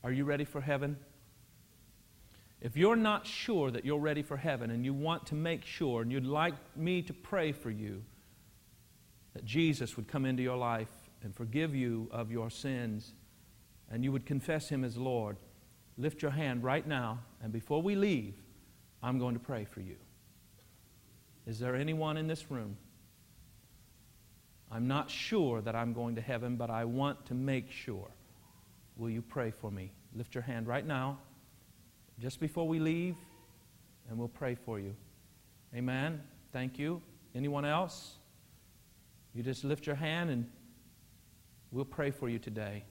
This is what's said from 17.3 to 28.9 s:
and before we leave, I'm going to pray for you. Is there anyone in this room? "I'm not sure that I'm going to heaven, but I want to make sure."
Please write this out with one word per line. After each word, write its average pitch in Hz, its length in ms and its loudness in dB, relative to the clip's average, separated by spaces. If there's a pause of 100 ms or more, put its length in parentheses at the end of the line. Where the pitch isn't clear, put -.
and 110 120 -4
before 143 280 0
we 196 140 4
leave, 165 400 2 (680)
I'm 127 160 2
going 123 160 2
to 117 60 0
pray 117 240 -4
for - 160 -10
you. 92 160 -8 (1500)
Is 113 120 -6
there 123 160 0
anyone 156 440 2
in 160 100 0
this 156 240 -2
room? 110 240 -4 (2000)
"I'm 117 160 0
not 139 240 2
sure 139 500 2
that 110 140 0
I'm 117 180 2
going 117 220 0
to 113 60 -2
heaven, 123 340 0
but 117 160 0
I 117 140 0
want 135 420 0
to - 80 -2
make 131 340 0
sure." - 400 -8 (840)